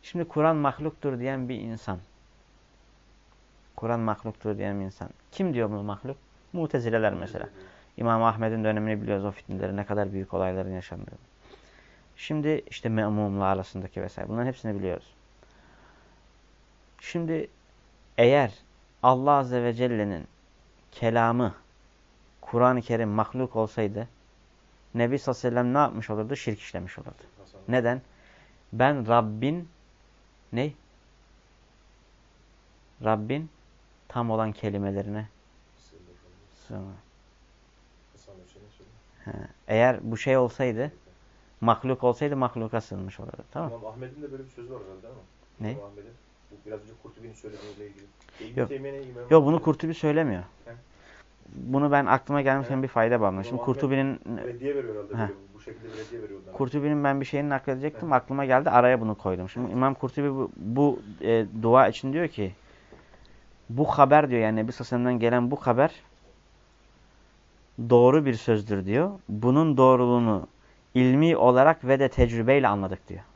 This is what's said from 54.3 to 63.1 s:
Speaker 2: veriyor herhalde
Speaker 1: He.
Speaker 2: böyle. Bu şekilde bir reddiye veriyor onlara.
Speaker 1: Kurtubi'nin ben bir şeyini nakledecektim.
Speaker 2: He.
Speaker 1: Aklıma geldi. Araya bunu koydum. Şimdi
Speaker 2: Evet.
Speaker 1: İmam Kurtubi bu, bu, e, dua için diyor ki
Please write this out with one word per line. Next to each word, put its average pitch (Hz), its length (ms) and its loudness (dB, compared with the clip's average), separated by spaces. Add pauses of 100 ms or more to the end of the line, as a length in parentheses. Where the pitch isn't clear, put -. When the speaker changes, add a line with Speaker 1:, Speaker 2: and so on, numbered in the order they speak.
Speaker 2:
veriyor 117 200 -6
herhalde 101 200 -10
Speaker 1:
He. 110 140 -4
Speaker 2:
böyle. 98 40 -8 (220)
Bu - 60 -20
şekilde 113 240 -18
bir 107 140 -16
reddiye 110 240 -14
veriyor 101 200 -16
onlara. - 140 -18
Speaker 1:
Kurtubi'nin 143 480 -2
ben 139 160 0
bir 127 60 -6
şeyini 147 220 -4
nakledecektim. 143 600 -4
Speaker 2:
He. 143 40 4
Speaker 1:
Aklıma 139 300 0
geldi. 131 260 2
Araya 123 300 6
bunu 110 140 -2
koydum. 92 340 -4
Şimdi 123 180 -8
Speaker 2:
Evet. 92 100 -6
Speaker 1:
İmam 131 180 2
Kurtubi 135 400 -4
bu, 135 220 -4
bu, 127 440 0 (200)
e, 113 260 2 (160)
dua 117 260 8
için 135 240 -4
diyor 160 160 -2
ki 95 240 -6 (1160)